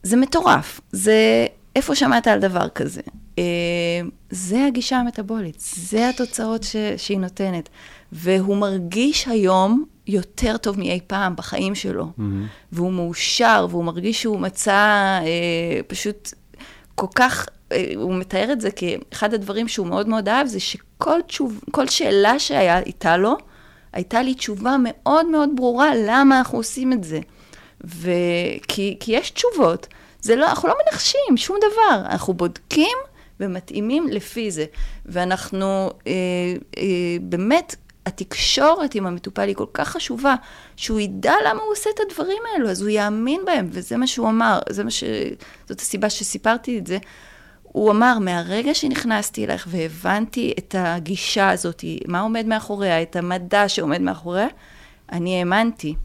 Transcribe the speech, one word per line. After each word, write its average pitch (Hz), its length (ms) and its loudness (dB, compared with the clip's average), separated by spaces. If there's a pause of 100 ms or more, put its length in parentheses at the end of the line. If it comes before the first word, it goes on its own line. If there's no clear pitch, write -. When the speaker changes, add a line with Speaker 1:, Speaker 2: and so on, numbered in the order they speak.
Speaker 1:
זה 196 140 2
מטורף. 269 640 2 (120)
זה, 220 540 4 (300)
איפה 277 180 0
שמעת 254 320 4
על 208 140 4
דבר 185 280 2
כזה? 143 320 -6 (380)
אה, 180 60 0 (840)
זה 190 360 0
הגישה 254 300 0
המטבולית, 220 640 -4
זה 208 480 -2
התוצאות 226 540 -4
ש-, 208 140 -6 (200)
שהיא 196 220 -4
נותנת. 180 500 -4 (440)
והוא 185 440 0
מרגיש 202 720 0
היום 202 560 4 (220)
יותר 208 500 -2
טוב 202 220 -4
מאי 180 280 -2
פעם 190 300 -2
בחיים 190 380 -4
שלו. 190 320 -6 (100)
Speaker 2:
מהמם. 101 300 -4 (260)
Speaker 1:
והוא 175 200 -2
מאושר, 185 760 2
והוא 175 140 -2
מרגיש 180 380 -2
שהוא 208 180 -2
מצא, 190 320 -2 (520)
אה, 170 600 -2
פשוט - 460 -8 (640)
כל 190 200 -2
כך, 254 320 2 (260)
אה, - 240 -2
הוא 156 180 -2
מתאר 190 380 -2
את 254 80 -2
זה 208 100 -2
כאחד - 640 -4
הדברים 208 340 -4
שהוא 208 180 -4
מאוד 190 220 -2
מאוד 220 200 0
אהב, 262 180 2
זה 208 140 -4
שכל - 640 -2
תשוב-, 226 340 -4 (100)
כל 269 180 0
שאלה 208 500 4
שהיה, 190 380 4
הייתה - 400 2
לו, 214 200 4 (560)
הייתה 233 300 0
לי 262 120 0
תשובה 240 460 -2
מאוד 294 460 2
מאוד 302 300 2
ברורה 254 340 4 (160)
למה 269 320 6
אנחנו 247 200 0
עושים 254 340 -2
את 214 120 0
זה. 156 160 -6 (640)
ו-, 170 260 -6 (580)
כי, 202 320 -4
כי 226 120 -4
יש 285 180 0
תשובות. 294 560 2 (340)
זה 220 160 4
לא, 302 120 4
אנחנו - 200 0
לא - 60 4 (120)
מנחשים 554 500 2
שום 381 200 -2
דבר, 415 500 4
אנחנו - 280 -2
בודקים 302 640 0 (420)
ומתאימים 208 680 -2
לפי 214 420 -4
זה. 156 140 -4 (420)
ואנחנו, 190 840 -2 (160)
אה, - 60 -2 (680)
אה, - 40 -4 (380)
באמת, 190 560 0 (300)
התקשורת 294 880 0
עם 196 120 -2
המטופל 190 420 -4
היא 196 80 -2
כל 202 180 -4
כך - 140 -2
חשובה, 269 460 0 (420)
שהוא 214 240 -2
ידע 196 340 0 (120)
למה 330 160 0
הוא 427 100 -2
עושה 427 220 -2
את 427 60 -6
הדברים 392 420 -4 (100)
האלו, 262 180 0
אז 185 120 -4
הוא 208 80 0
יאמין 214 560 0
בהם, 254 240 0
וזה 180 260 -8
מה 247 100 0
שהוא 233 220 0
אמר, 220 300 4 (100)
זה 196 160 -4
מה 226 60 -4
ש-, - 140 -4 (640)
זאת 190 120 -10
הסיבה 208 300 -2
שסיפרתי 233 680 -2
את 180 80 -8
זה. 180 120 -4 (640)
הוא - 280 2
אמר, 233 280 6
"מהרגע 190 560 0
שנכנסתי 226 680 -2
אלייך 180 260 -4
והבנתי 180 880 -2
את - 200 -12
הגישה 180 720 0
הזאת, 175 340 -2 (240)
מה 175 120 -2
עומד 220 260 -2
מאחוריה, 202 560 0
את 170 140 -6
המדע 180 520 0
שעומד 170 320 -2
מאחוריה, 180 460 -2 (640)
אני 180 260 -2
האמנתי." 185 560 0 (100)